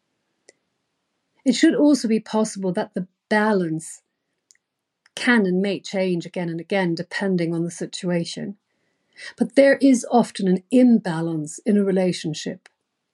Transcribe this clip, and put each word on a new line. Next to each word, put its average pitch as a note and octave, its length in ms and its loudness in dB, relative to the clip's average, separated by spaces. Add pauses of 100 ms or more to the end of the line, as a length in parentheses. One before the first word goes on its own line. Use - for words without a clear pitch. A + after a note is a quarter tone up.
(1400)
It B3+ 100 2
should D4+ 220 2
also D4 320 4
be A3 100 2
possible G#3+ 540 -2
that G#3 220 -6
the F3+ 120 -6 (220)
balance F#3+ 760 0 (1120)
can A#3 320 2
and F3+ 160 0
may G3 160 -4
change F#3 480 -4
again F3 220 -8
and E3 100 -8
again, F3 380 -2
depending F3 580 -2
on E3 80 -2
the E3+ 80 -6
situation. F3 840 -6 (800)
But - 160 -2
there C#4 220 6
is C4 340 4
often A3 380 0
an F#3 240 0
imbalance E3 880 2
in G#3 160 0
a G3+ 80 2
relationship, F#3 840 -4 (460)